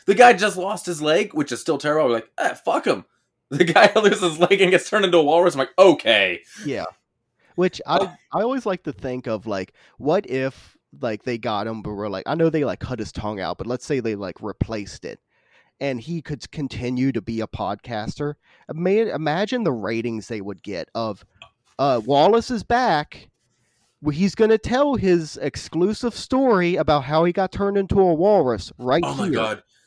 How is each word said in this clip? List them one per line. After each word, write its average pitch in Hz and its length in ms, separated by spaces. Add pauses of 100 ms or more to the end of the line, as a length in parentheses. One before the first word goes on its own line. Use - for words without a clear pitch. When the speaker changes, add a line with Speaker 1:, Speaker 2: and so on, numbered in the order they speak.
Speaker 1:
The 202 80
guy 240 200
just 185 220
lost 196 300
his 165 160
leg, 165 320
which 147 180
is 117 80
still 147 180
terrible. 151 280
I'm 120 60
like, 113 260
"Ah, - 160 (100)
fuck - 220
him." 120 240
<laughs> - 400
The 147 140
guy 202 280
<laughs> 220 80
loses 202 220
his 160 160
leg 185 220
and 185 100
gets 180 200
turned 208 160
into 175 120
a 160 40
walrus. 165 320
I'm 139 60
like, 131 180
"Okay." 110 640 (220)
Speaker 2:
Yeah. 117 200 (720)
Which 180 300
I, 156 100
Speaker 1:
Uh, 190 180 (180)
Speaker 2:
I 170 100
always 254 240
like 185 180
to 147 80
think 127 340
of, 113 200
like, 98 280 (240)
what 160 320
if 131 460 (240)
like, 110 240
they 120 140
got 107 280
him, 110 160
but 98 100
were 104 160
like, 95 180
I 139 80
know 165 160
they, 151 140
like, 95 160
cut 123 180
his 101 140
tongue 104 280
out, 87 180
but 101 80
let's 123 200
say 143 140
they, 110 140
like, 98 260
replaced 104 640
it, 55 160 (600)
and 131 200
he 156 220
could - 280
continue 127 640
to 110 100
be 113 180
a 107 60
podcaster. 110 880 (340)
Ima-, 185 460
imagine 180 500
the 156 80
ratings 113 560
they 110 120
would 98 220
get 87 320
of, 110 300 (540)
uh, 131 260
"Wallace 170 460
is 226 140
back. 196 640 (720)
Well, 147 120
he's 185 220
gonna 220 240
tell 277 360
his 175 440
exclusive 180 760
story 196 640
about 147 280
how 156 200
he 175 80
got 190 200
turned 202 240
into 196 240
a 180 140
walrus 156 640
right 127 260
Speaker 1:
Oh 139 100
my 139 100
Speaker 2:
here." 175 100
Speaker 1:
God. 110 280 (240)